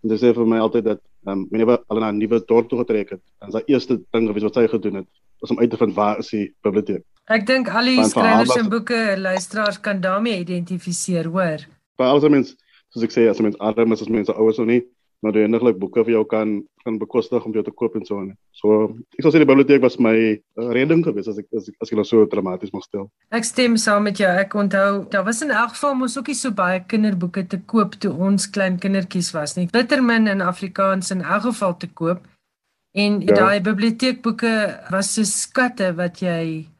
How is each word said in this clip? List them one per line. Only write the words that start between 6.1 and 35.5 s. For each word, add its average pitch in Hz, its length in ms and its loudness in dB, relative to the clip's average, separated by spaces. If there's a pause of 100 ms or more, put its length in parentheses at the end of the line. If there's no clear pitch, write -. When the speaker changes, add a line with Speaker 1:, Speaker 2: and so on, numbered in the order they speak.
Speaker 1:
is - 120 -10
die 104 220 -4 (100)
biblioteek. 101 400 -2 (260)
Speaker 2:
Ek 220 180 0
dink 254 220 0
al 220 160 -2
die 254 120 2
Speaker 1:
Want - 160 2
vir 240 100 2
haar 226 240 4
Speaker 2:
skrywers - 20 0
Speaker 1:
was - 160 4
Speaker 2:
en 208 60 -2
boeke, 226 480 -2
luisteraars 190 600 -4
kan 196 200 -4
daarmee 196 400 -2
identifiseer, 175 840 -6
hoor. 165 400 -4 (320)
Speaker 1:
Maar 127 160 4
as 143 100 4
'n 156 60 6
mens, 139 260 2 (340)
soos 113 140 -6
ek 110 60 -4
sê, 113 180 4
as 98 100 0
'n - 40 0
mens 104 160 0
arm 113 340 0
is, 110 100 -2
as 107 60 -10
mense 110 240 0
ouers 110 260 2
nog 117 80 0
nie 120 160 2 (400)
noodwendiglik 107 560 2
boeke 101 260 0
vir 117 80 0
jou 110 140 4
kan, 107 360 -2 (220)
kan 110 140 -6
bekostig 113 460 -2
om 113 80 -8
jou 107 120 0
te - 80 -6
koop - 240 -4
en 104 80 -6
so 101 140 -6
aan. 95 180 -10 (160)
So, 107 420 2 (240)
ek - 40 -4
sal 156 100 6
sê 160 60 6
die 151 80 8
biblioteek 135 340 8
was 123 180 2
my, 113 140 4 (460)
eh, 117 140 -4
redding 151 300 2
geweest 101 260 -4
as 104 100 -6
ek, 104 80 -12 (100)
as 104 120 -8
ek, 104 120 -18
as 110 100 -8
ek 110 60 -2
nou 107 80 2
so 110 220 6
dramaties 95 460 -6
mag 98 100 -8
stel. 101 280 -10 (220)
Speaker 2:
Ek 226 120 -2
stem 240 320 2
saam 208 280 2
met 202 140 -2
jou. 196 100 2
Ek 196 260 0
onthou, 202 560 0
daar 190 140 0
was 226 180 -4
in 302 80 -4
elk 233 200 0
geval 285 240 -2
mos 254 240 -2
ook 247 100 -10
nie 285 60 -4
so 254 160 -4
baie 185 360 -2
kinderboeke 190 640 -2
te 190 180 -6
koop 208 320 0
toe 202 140 -2
ons 190 340 0
klein 190 320 -2
kindertjies 185 540 -2
was 160 240 -6
nie. 180 160 -2
Bitter 254 300 2
min 226 260 2
in 196 140 -2
Afrikaans 190 680 -2
in 185 120 -4
elk 196 200 -2
geval 214 360 -2
te 175 100 -12
koop. 170 320 -4 (720)
En 208 280 0
Speaker 1:
Ja. 214 120 4
Speaker 2:
daai 202 260 4
biblioteekboeke 226 1200 -2 (100)
was 196 240 -2
so 220 80 0
skatte 208 760 -2